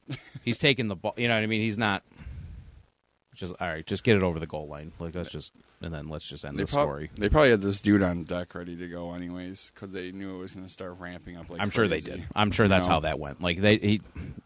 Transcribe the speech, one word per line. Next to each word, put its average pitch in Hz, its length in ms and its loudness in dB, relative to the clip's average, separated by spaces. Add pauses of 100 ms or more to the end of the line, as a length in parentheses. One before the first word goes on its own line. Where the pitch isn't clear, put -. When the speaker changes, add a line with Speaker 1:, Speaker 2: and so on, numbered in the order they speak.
Speaker 1:
<laughs> 135 80 -8 (280)
Speaker 2:
He's 120 140 -2
taking 127 300 2
the 98 80 -4
ball. 101 200 -4
You 120 120 0
know 117 60 4
what 110 80 2
I 110 40 0
mean? 110 160 0
He's 107 160 -2
not 104 240 2 (1300)
just, 90 260 -10
"All 92 80 -2
right, 80 180 -6
just 98 180 -4
get 98 120 8
it 92 60 4
over 85 160 2
the 78 80 -4
goal 76 220 -8
line." 76 300 -12
Like, 85 160 -8
let's 87 160 -6
just, 76 220 -12 (280)
and 85 120 -8
then 76 160 -8
let's 78 180 -10
just 73 180 -12
end 71 140 -8
Speaker 1:
They 101 60 0
Speaker 2:
the - 80 -4
Speaker 1:
prob-, 143 160 2
Speaker 2:
story. 73 300 -8
Speaker 1:
they 104 100 2
probably 147 220 8
had 107 120 6
this 101 180 -2
dude 101 220 6
on 87 220 0
deck 87 300 -6
ready 87 220 -10
to 90 120 -8
go 87 260 -8
anyways 90 600 -10
'cause 95 180 -14
they 92 200 -8
knew 95 240 -10
it - 20 -10
was 92 160 -12
gonna 92 140 -14
start 90 300 -12
ramping 87 380 -12
up 82 140 -12
like 87 100 -8
Speaker 2:
I'm 101 100 2
sure 113 180 4
they 78 120 2
Speaker 1:
crazy, - 200 -10
Speaker 2:
did. - 40 -10 (100)
I'm 104 180 4
sure 110 140 6
Speaker 1:
you 98 40 8
Speaker 2:
that's 92 160 6
Speaker 1:
know? 90 80 6
Speaker 2:
how 78 60 4
that 76 180 -2
went. 71 240 -8
Like, 87 180 0
they, 104 180 8
he, 104 220 2 (460)